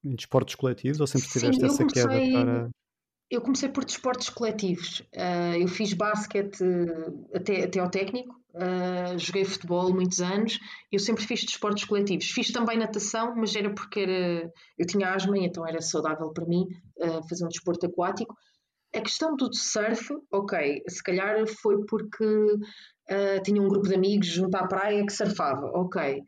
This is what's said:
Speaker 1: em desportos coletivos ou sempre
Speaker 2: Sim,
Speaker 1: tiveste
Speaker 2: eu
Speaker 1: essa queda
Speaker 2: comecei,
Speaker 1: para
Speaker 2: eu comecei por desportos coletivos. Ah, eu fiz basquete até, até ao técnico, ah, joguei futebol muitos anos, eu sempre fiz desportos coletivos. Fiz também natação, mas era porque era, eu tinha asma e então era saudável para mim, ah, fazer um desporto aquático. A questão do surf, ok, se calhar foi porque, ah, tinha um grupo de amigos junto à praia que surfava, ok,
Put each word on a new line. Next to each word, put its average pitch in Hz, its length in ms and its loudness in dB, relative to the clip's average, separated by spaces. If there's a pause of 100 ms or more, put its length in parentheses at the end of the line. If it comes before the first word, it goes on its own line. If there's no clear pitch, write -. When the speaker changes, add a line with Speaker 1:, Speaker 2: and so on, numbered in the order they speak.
Speaker 1:
em 135 120 -2
desportos - 400 2
coletivos 131 440 -2
ou 151 80 4
sempre 135 200 0
Speaker 2:
Sim, - 120 -2
Speaker 1:
tiveste 127 220 4
Speaker 2:
eu 131 60 6
Speaker 1:
essa 143 180 4
queda 123 240 4
Speaker 2:
comecei, 110 240 4
Speaker 1:
para 120 360 2 (600)
Speaker 2:
eu 240 120 -2
comecei 262 280 0
por 269 160 -2
desportos - 440 -4
coletivos. 214 760 -4 (120)
Ah, 175 420 0
eu 180 100 4
fiz 202 260 -2
basquete 202 680 -2 (720)
até, 185 320 0
até 180 140 -2
ao 180 100 0
técnico, 196 460 -4 (200)
ah, 180 600 -2
joguei 190 280 0
futebol 180 480 0
muitos 185 260 2
anos, 196 400 0 (320)
eu 202 80 0
sempre 220 240 0
fiz 226 220 -4
desportos 208 400 -2
coletivos. 202 460 0
Fiz - 200 -2
também 233 280 0
natação, 226 580 -2
mas 220 180 0
era 208 180 0
porque - 280 -6
era, 175 500 0 (280)
eu 170 80 2
tinha 185 260 2
asma 196 240 2
e 190 80 2
então 170 200 -2
era 165 140 -2
saudável 156 540 -2
para 165 140 -4
mim, 175 180 4 (380)
ah, 165 260 -2
fazer 175 160 -4
um 165 40 -4
desporto 170 360 -2
aquático. 185 500 -2 (580)
A - 60 -4
questão 302 380 -2
do 254 180 0
surf, - 540 -2 (240)
ok, 180 560 0
se 180 120 -10
calhar 208 460 0
foi 208 380 2
porque, 214 400 -2 (840)
ah, 196 360 2
tinha 202 160 4
um 196 80 4
grupo 196 180 4
de 190 80 4
amigos 190 320 4
junto 180 300 0
à 180 100 0
praia 202 380 2
que 202 80 -4
surfava, 143 540 0
ok, 165 600 -2